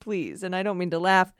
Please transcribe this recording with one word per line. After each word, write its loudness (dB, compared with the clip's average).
please. -6
And -6
I -2
don't -2
mean -2
to -2
laugh, 4